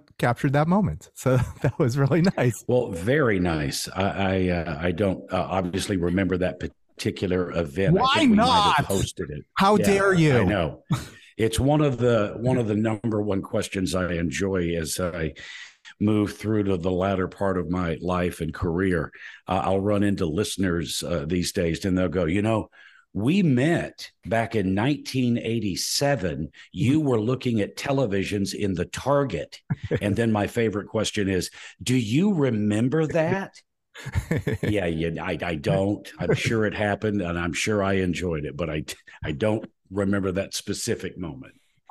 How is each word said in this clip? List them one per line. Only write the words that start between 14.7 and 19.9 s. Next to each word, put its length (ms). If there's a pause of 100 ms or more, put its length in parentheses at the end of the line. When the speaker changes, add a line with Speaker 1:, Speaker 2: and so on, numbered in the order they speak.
Speaker 2:
as 240
I 360 (680)
move 340
through 280
to 120
the 160
latter 380
part 280
of 120
my 320
life 400
and 120
career. 600 (340)
Uh, 160
I'll 160
run 240